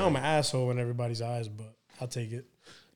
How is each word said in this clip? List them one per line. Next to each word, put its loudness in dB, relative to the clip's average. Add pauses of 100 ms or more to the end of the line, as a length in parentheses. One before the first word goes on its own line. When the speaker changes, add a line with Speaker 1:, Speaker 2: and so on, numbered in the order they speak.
Speaker 1:
thing. -
Speaker 2:
I'm 4
an -2
asshole 4
in 0
everybody's -2
eyes, -4
but -12 (240)
I'll -6
take -6
it. -8 (500)